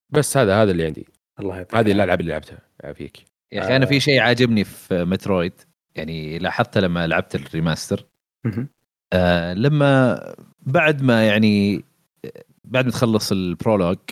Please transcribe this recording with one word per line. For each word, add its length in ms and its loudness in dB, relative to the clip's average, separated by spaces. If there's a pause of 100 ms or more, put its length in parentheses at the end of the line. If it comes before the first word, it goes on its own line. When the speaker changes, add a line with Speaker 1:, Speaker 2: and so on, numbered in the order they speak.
(100)
Speaker 1:
بس 260 0
هذا، 260 4
هذا 80 4
اللي 160 0
عندي. 200 -8 (340)
Speaker 2:
الله 160 -8
يعطيك 180 -10
Speaker 1:
هذه 60 4
Speaker 2:
العافية. 120 4
Speaker 1:
الألعاب 280 2
اللي 120 -4
لعبتها 260 -10 (340)
فيك. 260 -16 (340)
Speaker 3:
يا 100 -6
أخي، 140 0
أنا 80 4
Speaker 2:
آه. 40 0
Speaker 3:
في 120 2
شيء 200 2
عاجبني 440 2
في 400 -4
مترويد، 480 -2 (420)
يعني 440 -10
لاحظته 420 -2
لما 260 0
لعبت 280 -2
الريماستر. 720 -4 (380)
Speaker 2:
مهم. 240 -6 (440)
Speaker 3:
آه، 420 0
لما 680 2 (400)
بعد 420 0
ما 240 4
يعني 580 2 (800)
بعد 200 -2
ما 60 0
تخلص 420 0
البرولوج 680 0 (140)